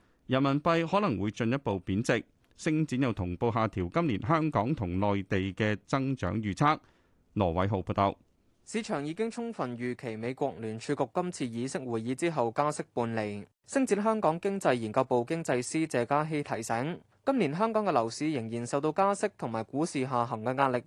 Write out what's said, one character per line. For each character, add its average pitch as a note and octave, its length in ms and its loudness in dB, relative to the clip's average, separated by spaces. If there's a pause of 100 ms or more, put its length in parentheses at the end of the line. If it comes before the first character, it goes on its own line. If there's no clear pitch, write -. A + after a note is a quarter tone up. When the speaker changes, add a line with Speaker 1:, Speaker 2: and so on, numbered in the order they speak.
(280)
Speaker 1:
人 C3 160 4
民 C#3+ 180 2
幣 E3 260 4
可 F#3+ 120 2
能 D3+ 200 2
會 G#2 120 -2
進 A#2 200 0
一 C3+ 60 2
步 G2 260 -2
貶 G2 200 2
值。 A#2+ 200 2 (340)
星 D#3 280 0
展 C3 160 0
又 B2 100 2
同 F2+ 260 -2
步 A#2+ 140 2
下 A2 180 2
調 F2+ 200 -2
今 E3+ 160 0
年 B2 160 0
香 D#3 300 2
港 A2+ 240 0
同 F2+ 240 -2
內 G2+ 240 2
地 F#2+ 300 0
嘅 G#2+ 220 2 (120)
增 C3+ 280 0
長 G2 240 -2
預 G#2 140 -2
測。 D3 240 4 (560)
羅 F#2+ 220 4
偉 F#2 120 4
浩 G2 120 0
報 F#2+ 120 -4
道。 G2 240 2 (560)
Speaker 2:
市 A3+ 100 -2
場 D#3 240 -4
已 D#3 80 -4
經 A3 160 -2
充 A#3 220 -6
分 B2 260 -4
預 B2 180 -4
期 A2+ 200 -8
美 A#2 180 -4
國 C3+ 260 -2
聯 A2+ 200 -6
儲 C#3+ 160 -4
局 C#3 180 0
今 F3+ 160 -2
次 D#3+ 140 -6
議 A#2 240 -2
息 C3 120 -6
會 A#2+ 220 -4
議 B2+ 140 -2
之 E3+ 160 0
後 B2 240 2
加 D3 160 2
息 D3 100 -6 (120)
半 A#2 240 0
厘。 G#2 280 -4 (200)
星 C4+ 200 0
展 G3+ 160 2
香 A3 200 0
港 E3 180 2
經 G3 180 -2
濟 D3+ 180 2
研 A2+ 180 -2
究 C3 100 4
部 B2 240 2
經 E3 160 -2
濟 C3+ 180 0
師 D#3+ 240 -2
謝 B2 200 0
嘉 D3 180 2
熙 D#3 180 -2
提 A#2+ 220 -6
醒， B2+ 340 -2 (280)
今 C4+ 120 2
年 D3+ 160 2
香 A3 200 0
港 G#3+ 100 2
嘅 F#3+ 80 0
樓 A#2 180 2
市 D3+ 220 -4
仍 A2+ 180 -4
然 A#2+ 160 -4
受 C#3 140 -2
到 D#3 140 0
加 G3 200 2
息 - 140 -2 (100)
同 B2 120 -6
埋 A2+ 160 -2
股 D3 200 -2
市 C3+ 180 -2
下 B2 220 0
行 A#2 180 -4
嘅 B2+ 140 -2
壓 C#3 120 6
力 B2 180 0